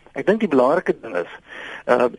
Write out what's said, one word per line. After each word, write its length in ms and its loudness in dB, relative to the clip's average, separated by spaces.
ek 140 -6
dink 140 2
die 80 0
belangrike 520 2
ding 160 -12
is, 120 -4
uh, 180 4